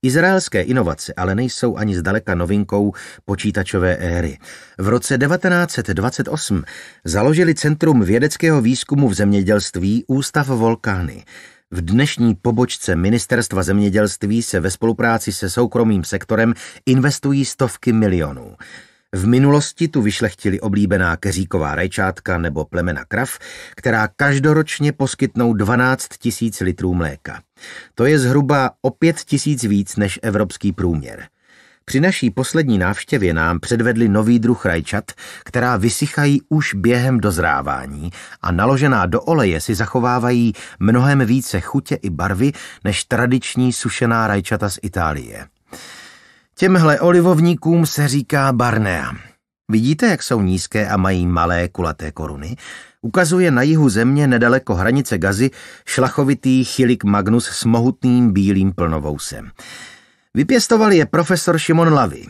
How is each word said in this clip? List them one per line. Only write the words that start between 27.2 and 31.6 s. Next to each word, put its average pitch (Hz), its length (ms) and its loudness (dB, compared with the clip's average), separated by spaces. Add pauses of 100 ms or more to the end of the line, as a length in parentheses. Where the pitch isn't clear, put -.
To 113 100 0
je 151 140 4
zhruba 135 520 2 (120)
o 143 80 0
pět 165 300 0
tisíc 139 440 -2
víc 101 320 0
než 101 260 -2
evropský 101 500 -2
průměr. 78 560 -4 (560)